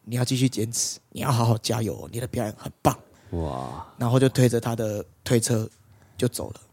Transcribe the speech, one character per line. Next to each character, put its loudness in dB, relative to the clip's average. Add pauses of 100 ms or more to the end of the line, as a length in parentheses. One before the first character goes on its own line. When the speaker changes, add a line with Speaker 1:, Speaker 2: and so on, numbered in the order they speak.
Speaker 1:
你 -6
要 2
继 0
续 4
坚 -2
持， -4 (100)
你 -14
要 0
好 4
好 4
加 -2
油 -2
哦， -12
你 -8
的 -6
表 -4
演 -6
很 -14 (100)
棒。” 2 (340)
Speaker 2:
哇。 -6 (120)
Speaker 1:
然 0
后 6
就 6
推 4
着 2
他 -4
的 -4 (200)
推 4
车 0 (480)
就 0
走 -6
了。 -16 (120)